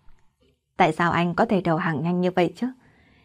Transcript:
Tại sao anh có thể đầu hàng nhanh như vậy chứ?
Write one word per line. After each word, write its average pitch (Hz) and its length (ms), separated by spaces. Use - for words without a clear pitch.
Tại 165 140
sao 170 200
anh 175 240
có - 100
thể 190 160
đầu 165 160
hàng 165 260
nhanh 180 180
như 180 100
vậy 175 240
chứ? 247 120